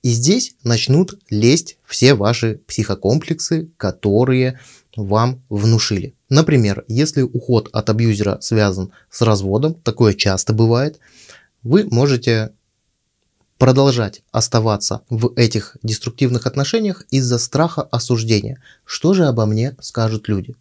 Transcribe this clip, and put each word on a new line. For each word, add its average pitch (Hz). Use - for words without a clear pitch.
И 123
здесь 143
начнут 131
лезть 117
все 135
ваши 110
психокомплексы, 156
которые 127
вам 110
внушили. 107
Например, 135
если 139
уход 123
от 110
абьюзера 104
связан 101
с -
разводом, 110
такое 110
часто 98
бывает, 117
вы 170
можете 117
продолжать 127
оставаться 110
в 117
этих 110
деструктивных 120
отношениях 190
из-за 123
страха 156
осуждения. 113
Что -
же 185
обо 117
мне 110
скажут 110
люди? 104